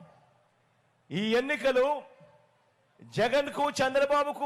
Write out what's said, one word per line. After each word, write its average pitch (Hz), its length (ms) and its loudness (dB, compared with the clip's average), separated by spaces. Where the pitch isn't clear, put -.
ఈ 165 120 -4
ఎన్నికలు 262 460 0
జగన్కు, 269 480 0
చంద్రబాబుకు 277 640 0